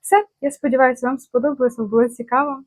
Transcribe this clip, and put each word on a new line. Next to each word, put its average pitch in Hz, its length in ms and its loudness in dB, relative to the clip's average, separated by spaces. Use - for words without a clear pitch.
Все, 415 240 2
я 285 100 -2
сподіваюся, 254 560 0
вам 262 100 -2
сподобалось, 254 600 -2
вам 226 100 -4
було 233 220 2
цікаво. 269 580 -4